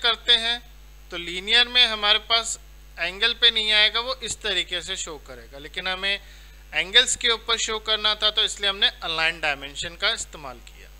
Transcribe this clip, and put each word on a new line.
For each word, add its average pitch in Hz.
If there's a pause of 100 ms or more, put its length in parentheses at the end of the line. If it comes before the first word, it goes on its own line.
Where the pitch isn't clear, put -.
करते 233
हैं 233 (500)
तो 180
linear 190
में 247
हमारे 214 (100)
पास 226 (400)
angle 190
पे 233
नहीं 214
आएगा, 214
वो 254
इस -
तरीके 180
से 185
शो 160 (100)
करेगा। 123
लेकिन 180
हमें 196 (540)
angles 196
के 240
ऊपर 226
शो 220
करना 214
था, 214
तो 214
इसलिए 202
हमने 202 (160)
align 165
dimension 143
का 196
इस्तेमाल 147
किया। - (100)